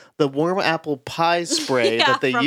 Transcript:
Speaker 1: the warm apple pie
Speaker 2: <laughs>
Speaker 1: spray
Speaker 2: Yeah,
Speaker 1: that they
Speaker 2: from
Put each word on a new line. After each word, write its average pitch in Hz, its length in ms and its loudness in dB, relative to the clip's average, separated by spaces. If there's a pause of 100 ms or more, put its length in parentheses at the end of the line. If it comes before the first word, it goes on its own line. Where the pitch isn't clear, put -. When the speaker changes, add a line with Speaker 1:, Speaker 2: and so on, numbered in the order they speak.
(180)
Speaker 1:
the 147 100 2
warm 160 320 -2
apple 156 380 -2
pie 170 460 -2
Speaker 2:
<laughs> - 0 -
Speaker 1:
spray 131 540 0
Speaker 2:
Yeah, 269 160 2
Speaker 1:
that 269 80 -2
they 135 100 0
Speaker 2:
from 127 160 0